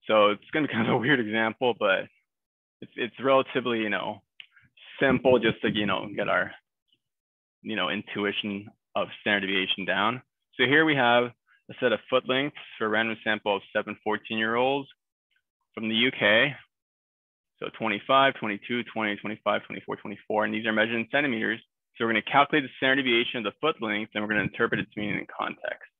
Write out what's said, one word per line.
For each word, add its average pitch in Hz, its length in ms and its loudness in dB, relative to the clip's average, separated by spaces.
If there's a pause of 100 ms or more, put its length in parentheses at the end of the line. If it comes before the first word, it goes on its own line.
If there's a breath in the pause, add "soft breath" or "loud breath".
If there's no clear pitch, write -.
So 107 240 6
it's 104 240 -4
gonna 156 140 0
be 123 60 -6
kind 113 140 0
of 120 60 2
a 131 40 2
weird 123 220 2
example, 113 580 0
but 98 300 0 (720)
it's, - 160 -20
it's 117 240 -8
relatively, 123 600 2
you 107 100 -2
know, 104 320 -4 (800 loud breath)
simple 127 380 4
just 110 220 0
to, 117 80 0
you 104 160 0
know, 98 300 -2
get 101 120 -4
our, 92 240 0 (1080)
you 110 140 -6
know, 90 140 -2
intuition 101 760 -4 (280)
of 98 120 -2 (140)
standard 101 260 0
deviation 95 380 -2
down. 104 360 0 (380)
So 127 60 4
here 151 200 4
we 151 100 2
have 120 300 4 (440 soft breath)
a 117 100 -14
set 123 120 2
of 104 80 0 (100)
foot 127 180 2
lengths 135 300 -2 (200)
for 113 80 -4
a 107 40 0
random 110 340 0
sample 107 340 0
of 98 40 -4 (140)
seven 107 280 -4
fourteen-year-olds 117 840 -2 (880)
from 110 140 -4
the 113 60 0
U 123 220 2
K. 120 380 4 (1040)
So - 180 -8
twenty-five, 127 600 2
twenty-two, 113 460 -6
twenty, 107 320 -4
twenty-five, 107 500 -4
twenty-four, - 300 -10
twenty-four, 107 480 -4
and 107 80 -4
these 110 120 -6
are 110 80 0
measured 110 220 0
in 113 160 -4
centimeters. 117 480 -2 (360)
So 117 100 -2
we're 113 80 0
gonna 107 100 0
calculate 143 400 2
the 123 140 -12
standard 135 260 2
deviation 120 360 0
of 110 40 -6
the 101 180 -6
foot 156 200 -2
length, 107 340 -4
and 104 80 -2
we're 104 60 -6
gonna 104 140 2
interpret 113 360 -2
its 95 160 -8
meaning 104 240 -4
in - 80 -12
context. - 600 -10 (100)